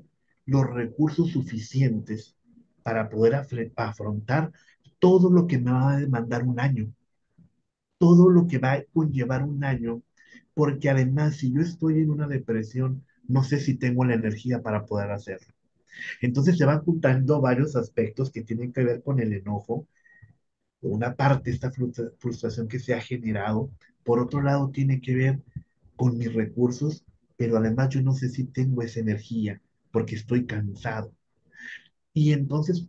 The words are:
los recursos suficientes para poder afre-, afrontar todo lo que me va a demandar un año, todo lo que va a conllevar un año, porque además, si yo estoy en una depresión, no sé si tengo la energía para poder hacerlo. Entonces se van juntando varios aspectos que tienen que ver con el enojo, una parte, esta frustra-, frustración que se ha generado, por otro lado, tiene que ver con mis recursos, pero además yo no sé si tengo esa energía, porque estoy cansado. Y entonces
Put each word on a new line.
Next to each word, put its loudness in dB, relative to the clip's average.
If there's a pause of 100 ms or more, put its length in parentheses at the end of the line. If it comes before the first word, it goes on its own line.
(460)
los 2
recursos 0
suficientes -4 (440)
para -2
poder 4
afre-, -6
afrontar -2 (460)
todo 6
lo 6
que 0
me 0
va 2
a 0
demandar -2
un -2
año, -2 (1040)
todo 10
lo 6
que 0
va 2
a -2 (100)
conllevar 0
un -4
año, -4 (520)
porque 0
además, 2
si -2
yo 2
estoy 0
en 2
una -2
depresión, -4 (240)
no 2
sé 0
si 0
tengo 0
la 2
energía -2
para -4
poder -4
hacerlo. -12 (680)
Entonces 2
se 4
van 4
juntando 2
varios 2
aspectos -2
que -10
tienen -8
que 0
ver 0
con -2
el -2
enojo, -6 (920)
una -4
parte, 2
esta -4
frustra-, -6
frustración -6
que -8
se -2
ha -6
generado, -4 (340)
por 2
otro -2
lado, 0
tiene 0
que -2
ver 0 (560)
con 0
mis -4
recursos, -2 (320)
pero 0
además 2
yo -2
no 2
sé -2
si -6
tengo -2
esa -6
energía, -4 (300)
porque -2
estoy -2
cansado. -6 (960)
Y 4
entonces -2